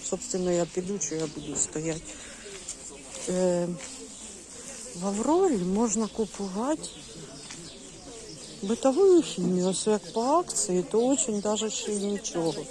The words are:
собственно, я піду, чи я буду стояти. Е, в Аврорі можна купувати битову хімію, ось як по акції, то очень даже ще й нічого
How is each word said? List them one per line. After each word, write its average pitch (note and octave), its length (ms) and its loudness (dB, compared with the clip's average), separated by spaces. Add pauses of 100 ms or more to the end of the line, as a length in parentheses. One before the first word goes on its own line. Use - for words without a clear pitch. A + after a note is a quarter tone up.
собственно, F3+ 420 0
я F3 140 4
піду, F#3 340 -4
чи - 160 -4
я D#3+ 200 -2
буду D3 200 -8
стояти. D#3+ 460 -2 (1300)
Е, F3+ 380 4 (1300)
в F#3+ 60 0
Аврорі C4+ 500 4
можна G#3 500 2
купувати G#3+ 800 -2 (1700)
битову C#4 600 8
хімію, F3+ 460 2
ось F#3+ 200 0
як G3+ 260 2
по A3+ 80 2
акції, A#3 680 2
то A#3 160 4
очень A3+ 320 2
даже G#3+ 300 0
ще - 220 -4
й G#3 80 0
нічого F3 560 -2 (160)